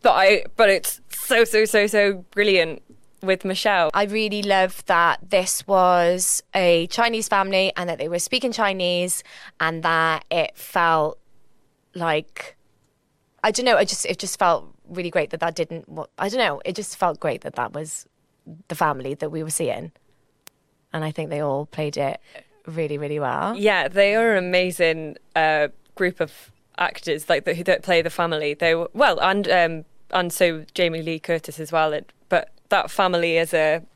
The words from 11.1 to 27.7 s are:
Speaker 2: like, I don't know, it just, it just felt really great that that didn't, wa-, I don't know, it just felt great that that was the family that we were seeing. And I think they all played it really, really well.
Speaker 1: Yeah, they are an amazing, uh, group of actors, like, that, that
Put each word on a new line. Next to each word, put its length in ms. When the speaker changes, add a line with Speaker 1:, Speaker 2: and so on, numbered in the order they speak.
Speaker 2:
like, 600
I 80
don't 140
know, 120
it 120
just, 160
it 140
just 180
felt 360
really 200
great 200
that 100
that 160
didn't, 320
wa-, 200
I 100
don't 120
know, 260
it 100
just 220
felt 240
great 200
that 140
that 180
was 320
the 80
family 400
that 140
we 140
were 60
seeing. 420
And 140
I 60
think 180
they 100
all 280
played 280
it 240
really, 320
really 220
well. 360
Speaker 1:
Yeah, 320
they 280
are 180
an 100
amazing, 720
uh, 320
group 260
of 280
actors, 500
like, 160
that, 220
that 180